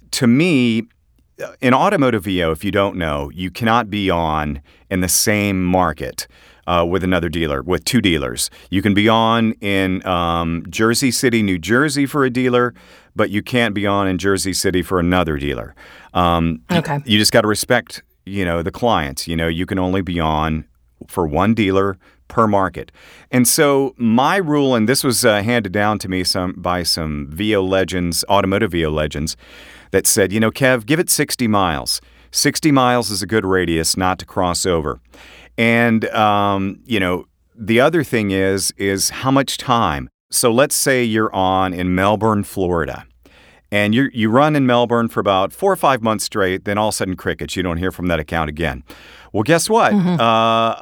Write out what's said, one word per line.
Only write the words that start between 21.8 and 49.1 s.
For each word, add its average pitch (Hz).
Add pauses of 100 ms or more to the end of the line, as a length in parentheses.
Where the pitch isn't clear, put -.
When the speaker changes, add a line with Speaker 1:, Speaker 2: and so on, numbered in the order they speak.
Speaker 1:
per 113
market. 95 (400)
And 127
so 139
my 123
rule, 147
and 107
this 135
was, 123
uh, 104
handed 107
down 104
to 101
me 92
some, 92
by 90
some 78
V 104
O 95
legends, 92
automotive 98
V 82
O 76
legends, 76 (540)
that 95
said, 95
you 107
know, 110
"Kev, 127
give 151
it 175
sixty -
miles. 90 (320)
Sixty -
miles 123
is 98
a 101
good 98
radius 85
not 92
to -
cross 90
over." 80 (560)
And, 117
um, 101
you 110
know, 90 (300)
the 113
other 156
thing 107
is, 95
is 98
how -
much 135
time. 87 (220)
So 123
let's 135
say 127
you're 110
on 95
in 90
Melbourne, 101
Florida, 85 (680)
and 104
you, 131
you 107
run 147
in 139
Melbourne 120
for 110
about 98
four 196
or 190
five 135
months 110
straight, 95
then 101
all 107
of 101
a -
sudden 95
crickets. 80
You 92
don't 87
hear 90
from 85
that 85
account 80
again. 76 (500)